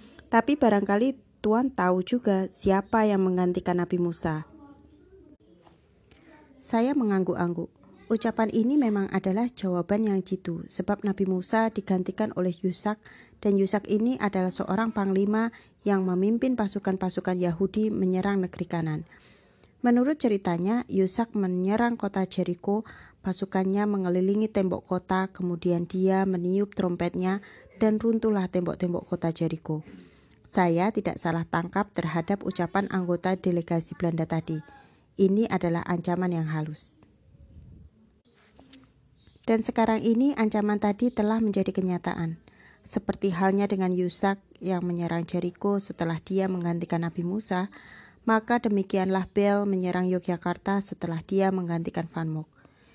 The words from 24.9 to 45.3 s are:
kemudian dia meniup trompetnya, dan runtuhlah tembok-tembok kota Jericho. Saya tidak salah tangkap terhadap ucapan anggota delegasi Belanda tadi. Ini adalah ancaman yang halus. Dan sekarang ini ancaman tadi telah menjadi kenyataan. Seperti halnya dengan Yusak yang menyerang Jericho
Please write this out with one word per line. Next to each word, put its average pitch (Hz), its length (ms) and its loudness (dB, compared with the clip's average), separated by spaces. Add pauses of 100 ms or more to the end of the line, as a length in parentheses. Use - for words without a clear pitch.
kemudian 175 560 -2
dia 190 400 2
meniup 185 480 0
trompetnya, 180 640 -2 (400)
dan 220 160 4
runtuhlah 220 560 0
tembok-tembok 175 560 -2
kota 170 240 -2
Jericho. 160 560 -4 (600)
Saya 180 400 2
tidak 190 320 -4
salah 165 240 -2
tangkap 175 480 -4
terhadap 170 480 -2
ucapan 190 480 -2
anggota 180 480 -2
delegasi 170 560 -2
Belanda 165 320 -2
tadi. 160 320 -4 (640)
Ini 196 240 4
adalah 170 400 -2
ancaman 175 480 -2
yang 160 160 -2
halus. 156 480 -6 (2500)
Dan 226 160 2
sekarang 226 400 2
ini 240 320 4
ancaman 208 480 0
tadi 208 320 0
telah 220 240 0
menjadi 202 320 0
kenyataan. 175 720 -2 (400)
Seperti - 480 -4
halnya 190 400 2
dengan 190 240 0
Yusak 185 480 0 (160)
yang 180 240 -4
menyerang 170 480 -2
Jericho 180 480 -2